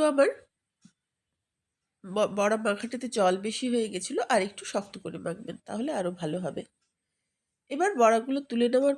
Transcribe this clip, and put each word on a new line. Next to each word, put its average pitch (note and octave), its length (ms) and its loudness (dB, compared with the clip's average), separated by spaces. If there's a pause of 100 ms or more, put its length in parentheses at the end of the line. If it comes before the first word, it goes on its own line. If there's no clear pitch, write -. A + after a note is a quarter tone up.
আমার C#4 260 4 (1700)
ব-, G3 320 0
বড়া G#3 220 2
মাখাটাতে A3+ 520 -4
জল F#3+ 300 4
বেশি G#3+ 300 -6
হয়ে A#3 200 0
গেছিলো, B3 400 -4
আর A3+ 120 4
একটু G3+ 240 -6
শক্ত - 320 -6
করে E3+ 220 -12
মাখবেন, E3+ 460 -10
তাহলে C4 280 -6
আরও F#3 180 -2
ভালো F3 280 -6
হবে। D#3 240 -6 (1080)
এবার F4 240 0
বড়াগুলো A#3 460 4
তুলে A#3+ 280 0
নেওয়ার C#4 280 2